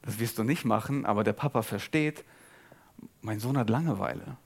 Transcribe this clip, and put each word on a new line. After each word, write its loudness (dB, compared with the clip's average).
das -6
wirst 0
du 0
nicht 0
machen." 2
Aber 2
der 2
Papa 0
versteht, -2
mein -4
Sohn 0
hat 2
Langeweile. 0